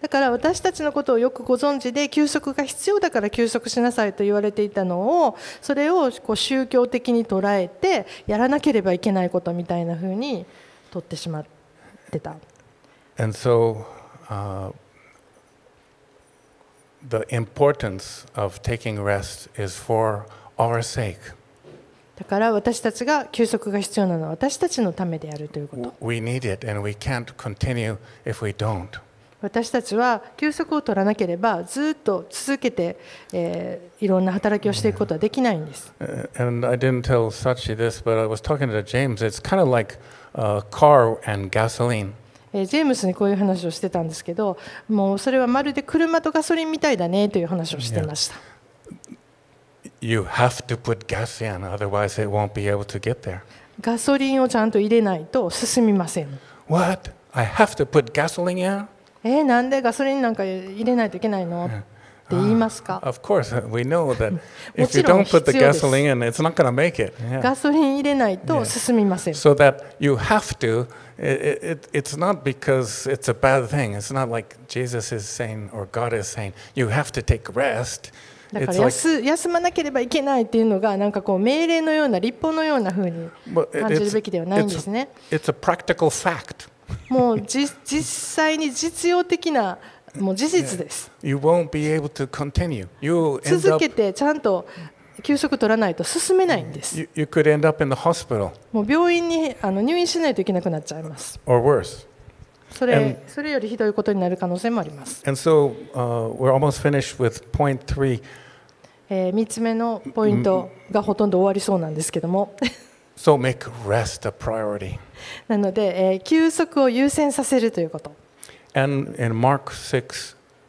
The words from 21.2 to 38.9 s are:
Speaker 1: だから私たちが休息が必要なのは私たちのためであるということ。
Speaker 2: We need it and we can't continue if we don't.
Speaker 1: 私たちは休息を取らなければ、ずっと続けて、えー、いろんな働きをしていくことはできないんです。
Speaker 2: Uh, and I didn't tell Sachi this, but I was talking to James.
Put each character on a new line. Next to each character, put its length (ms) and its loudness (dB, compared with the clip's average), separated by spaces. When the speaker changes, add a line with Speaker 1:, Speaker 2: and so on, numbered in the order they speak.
Speaker 1:
だ 80 -14
か 140 -2
ら 140 2
私 260 0
た 140 -2
ち 120 -6
が 220 0
休 200 0
息 260 -4
が 80 -2
必 180 -4
要 80 2
な 120 0
の 60 -4
は 60 -6
私 260 -2
た 120 0
ち 140 -4
の 100 0
た 120 -4
め 140 -4
で 140 -10
あ 40 -10
る 120 -10
と 100 -10
い 60 -8
う 40 -14
こ 100 -14
と。 220 -8
Speaker 2:
We 180 -4
need 340 -4
it 160 -8
and 120 -4
we 120 -6
can't 320 -4
continue 600 -4
if 200 -6
we 80 -4
don't. 480 -6
Speaker 1:
私 260 -4
た 140 -2
ち 120 -8
は 280 0
休 120 0
息 240 -4
を 60 0
取 160 -2
ら 80 2
な 100 2
け 120 -2
れ 100 -4
ば、 260 0
ず 280 -4
っ 40 -2
と 360 -2
続 280 -4
け 120 0
て、 260 -4
え 560 -6
ー、 40 -4
い 40 2
ろ 100 4
ん 60 2
な 80 0
働 280 0
き 80 -2
を 40 0
し 80 -4
て 80 2
い 60 0
く 40 -14
こ 80 0
と 80 -2
は 40 -6
で 100 0
き 140 -2
な 100 2
い 60 -2
ん 80 -8
で 80 -14
す。 260 -18
Speaker 2:
Uh, 420 -6
and 240 -2
I 100 2
didn't 260 2
tell 280 2
Sachi 460 -4
this, 260 -2
but 160 2
I 80 2
was 140 -4
talking 300 -2
to 120 -2
James. 420 -2